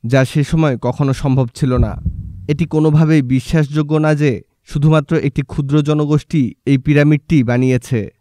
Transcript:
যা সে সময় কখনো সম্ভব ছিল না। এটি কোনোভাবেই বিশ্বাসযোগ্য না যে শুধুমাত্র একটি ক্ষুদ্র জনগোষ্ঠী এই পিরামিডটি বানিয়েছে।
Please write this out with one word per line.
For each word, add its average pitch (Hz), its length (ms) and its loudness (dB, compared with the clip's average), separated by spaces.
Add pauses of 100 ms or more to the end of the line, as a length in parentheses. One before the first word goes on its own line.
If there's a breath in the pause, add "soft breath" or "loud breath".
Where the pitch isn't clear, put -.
যা 131 200 2
সে 151 200 -2
সময় 156 380 0
কখনো 135 300 -2
সম্ভব 131 420 0
ছিল 131 240 -2
না। 110 140 0 (560)
এটি 151 180 -2
কোনোভাবেই 156 560 2
বিশ্বাসযোগ্য 147 760 -2
না 156 160 2
যে 147 160 0 (360)
শুধুমাত্র 156 500 2
একটি 143 260 -2
ক্ষুদ্র 139 400 -4
জনগোষ্ঠী 151 600 0 (240)
এই 139 120 2
পিরামিডটি 147 640 2
বানিয়েছে। 123 580 0 (200)